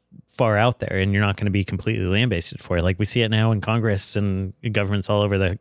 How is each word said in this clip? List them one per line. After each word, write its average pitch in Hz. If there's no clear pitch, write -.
far 110
out 117
there, -
and 98
you're 101
not 101
gonna 104
be 98
completely 98
lambasted 98
for -
it. 82
Like, 92
we 107
see 120
it 113
now 110
in 104
Congress 110
and 98
governments 101
all 104
over 101
the 95